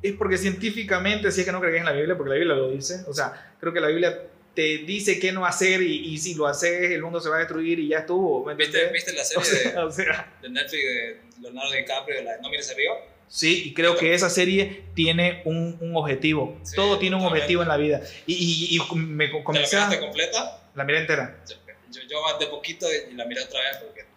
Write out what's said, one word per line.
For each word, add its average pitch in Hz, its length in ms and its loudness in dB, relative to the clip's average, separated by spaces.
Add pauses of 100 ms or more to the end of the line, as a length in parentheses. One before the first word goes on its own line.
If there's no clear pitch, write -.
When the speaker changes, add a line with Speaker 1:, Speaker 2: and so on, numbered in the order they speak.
Speaker 1:
es 202 100 0
porque 190 240 2
científicamente, 196 920 0
si 190 100 0
es 175 60 2
que 180 40 -2
no 185 80 -2
crees 165 200 2
en 170 60 -2
la 156 80 2
Biblia, 156 220 2
porque 139 160 -2
la 139 40 4
Biblia 160 200 4
lo 131 140 2
dice, 175 380 -4
o 147 60 -8
sea, - 460 -4
creo 170 140 -4
que 170 60 2
la 156 80 4
Biblia 170 340 2 (320)
te 156 260 0
dice 196 400 0
qué 185 120 2
no 190 140 -2
hacer 185 380 4
y, 156 300 0
y 151 40 -6
si 170 160 -6
lo 151 140 2
haces, 175 440 2
el 156 120 0
mundo 170 160 -4
se 156 100 -4
va 156 60 2
a 160 40 2
destruir 165 400 0
y 151 100 -2
ya 156 100 2
estuvo, 160 440 2
¿me 147 120 -6
Speaker 2:
¿Viste, 156 300 2
Speaker 1:
entendés? 170 200 -2
Speaker 2:
viste 175 80 -6
la 147 100 -4
serie 170 180 0
Speaker 1:
<laughs> - 0 -
O - 40 -2
sea, 131 260 4
Speaker 2:
de, 175 160 -2
Speaker 1:
o 156 40 -4
sea. - 500 -2
Speaker 2:
de 127 80 -14
Netflix 143 340 -2
de 117 380 -4 (200)
Leonardo 127 300 -8
DiCaprio, 135 520 -4
la 117 100 -6
de 113 80 -10
No 127 80 -12
mires 139 220 -6
arriba? 139 220 0 (340)
Speaker 1:
Sí, 170 400 2
y 131 60 -10
creo 170 240 4
que 165 160 4
esa 180 160 4
serie 190 560 2 (100)
tiene 175 500 2
un, 165 340 -2
un 165 160 -6
objetivo. 147 680 0
Speaker 2:
Sí, - 120 -10
Speaker 1:
Todo 196 220 4
tiene 185 200 0
un 185 40 0
Speaker 2:
totalmente. 160 220 2
Speaker 1:
objetivo 175 180 2
en 165 60 2
la 151 100 2
vida. 147 240 2 (240)
Y, 165 80 0
y, 170 440 0
y 165 200 -2
me 151 320 0
co-, 156 80 -6
Speaker 2:
¿Te - 20 -2
la - 40 -8
Speaker 1:
comencé 143 340 2
a 208 100 4
Speaker 2:
miraste 175 180 2
completa? 175 540 -4 (140)
Speaker 1:
La 139 120 -4
miré 151 160 4
entera. 143 360 -2 (100)
Speaker 2:
Yo, - 80 -16 (360)
yo, - 180 -16
yo 151 160 -4
avanté 151 220 0
poquito 160 440 -8
y, 143 200 -4
y 123 40 -16
la 120 100 -6
miré 123 180 -6
otra 131 160 -6
vez 135 180 -2
porque - 280 -18 (120)